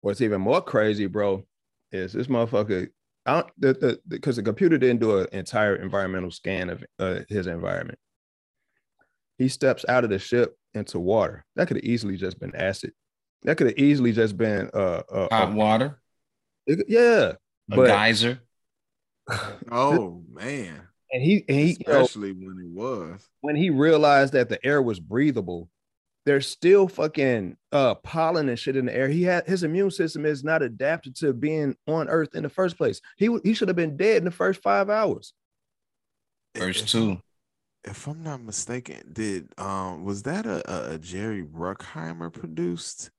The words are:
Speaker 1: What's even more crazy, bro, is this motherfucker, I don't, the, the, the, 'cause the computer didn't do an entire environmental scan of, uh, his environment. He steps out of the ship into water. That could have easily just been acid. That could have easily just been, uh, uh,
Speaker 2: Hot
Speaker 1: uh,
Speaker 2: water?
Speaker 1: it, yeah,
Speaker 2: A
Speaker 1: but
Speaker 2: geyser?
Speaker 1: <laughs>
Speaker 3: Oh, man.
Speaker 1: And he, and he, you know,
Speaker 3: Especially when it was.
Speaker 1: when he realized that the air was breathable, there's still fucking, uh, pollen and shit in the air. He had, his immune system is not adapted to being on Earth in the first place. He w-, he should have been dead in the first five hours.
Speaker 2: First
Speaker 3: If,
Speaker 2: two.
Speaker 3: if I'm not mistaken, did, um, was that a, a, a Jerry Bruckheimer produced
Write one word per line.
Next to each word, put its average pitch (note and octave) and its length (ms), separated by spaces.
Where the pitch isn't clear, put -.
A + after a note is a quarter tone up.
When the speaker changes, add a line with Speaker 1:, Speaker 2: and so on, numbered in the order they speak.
Speaker 1:
What's G2+ 180
even G#2 200
more C3 220
crazy, G#2+ 460
bro, G2 360
is F#2 220
this A#2 160
motherfucker, G#2+ 600
I B2+ 140
don't, - 180
the, C3 160
the, D3 320
the, - 140
'cause B2+ 160
the A2+ 80
computer C#3 340
didn't B2 220
do A2 180
an F#2 140
entire G2+ 420
environmental F#2 560
scan F#2 400
of, - 140
uh, F#2 280
his F#2+ 200
environment. E2+ 500
He B2+ 100
steps C3 400
out B2 160
of A2 60
the F#2+ 100
ship - 360
into G2+ 280
water. F#2+ 440
That E3+ 100
could C3 120
have - 60
easily G#2+ 320
just F#2 220
been - 160
acid. F#2+ 380
That D#3 140
could C#3 100
have - 120
easily C#3 340
just G#2+ 260
been, G#2+ 340
uh, F2+ 380
uh, G2 220
Speaker 2:
Hot G#2+ 180
Speaker 1:
uh, - 20
Speaker 2:
water? A2 480
Speaker 1:
it, E3+ 200
yeah, A3+ 440
Speaker 2:
A - 40
Speaker 1:
but B2+ 120
Speaker 2:
geyser? A2+ 500
Speaker 1:
<laughs> - 120
Speaker 3:
Oh, A#2 500
man. G2 500
Speaker 1:
And B2+ 100
he, F#3+ 260
and C#3 100
he, D#3+ 180
you D#3 60
know, C3+ 100
Speaker 3:
Especially G#2 300
when F#2 280
it F2+ 100
was. G2 580
Speaker 1:
when D3 160
he E3+ 140
realized C#3+ 640
that B2 140
the A2 160
air C#3+ 180
was A2 180
breathable, F#2+ 680
there's C#3 220
still F#3+ 420
fucking, C3+ 680
uh, C3+ 240
pollen D#3+ 520
and A#2+ 100
shit C3+ 180
in B2+ 100
the - 80
air. C3 140
He D#3+ 140
had, F3 240
his F3+ 160
immune F3+ 300
system D#3 340
is D3 160
not D#3 200
adapted C3 540
to D3 160
being D3 440
on D#3+ 220
Earth D#3+ 260
in D#3+ 80
the D3 60
first F3+ 280
place. A#2 240
He G3+ 100
w-, A#3 180
he A3 100
should G#3 140
have F3+ 80
been D#3+ 200
dead G#3 220
in F3 60
the F3+ 80
first F#3 300
five G3+ 280
hours. G#3 420
Speaker 2:
First F#2 280
Speaker 3:
If, G#2+ 60
Speaker 2:
two. A2 280
Speaker 3:
if - 240
I'm D#3+ 160
not C#3+ 180
mistaken, A2 720
did, F#2+ 360
um, F#2 460
was G2+ 200
that F#3+ 220
a, G2 240
a, D#2 240
a D#2+ 40
Jerry F#2 460
Bruckheimer F#2+ 880
produced E3+ 840